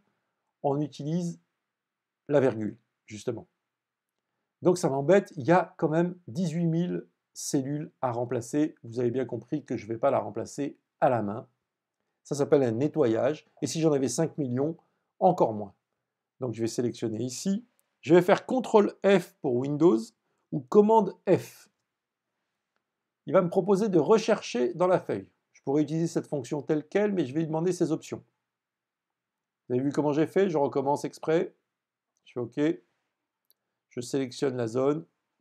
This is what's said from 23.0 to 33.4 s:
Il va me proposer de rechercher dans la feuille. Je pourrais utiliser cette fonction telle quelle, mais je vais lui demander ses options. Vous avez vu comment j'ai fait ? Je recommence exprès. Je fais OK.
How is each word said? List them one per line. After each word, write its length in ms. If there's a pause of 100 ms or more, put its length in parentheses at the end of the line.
Il 80
va 80
me 80
proposer 400
de 100
rechercher 760
dans 140
la 120
feuille. 280 (240)
Je 120
pourrais 200
utiliser 240
cette 200
fonction 340
telle 260
quelle, 240
mais 140
je 80
vais 80
lui 60
demander 260
ses 180
options. 320 (1400)
Vous 80
avez 80
vu 80
comment 220
j'ai 140
fait ? 220
Je 80
recommence 460
exprès. 500 (720)
Je 100
fais 60
OK. 200 (1300)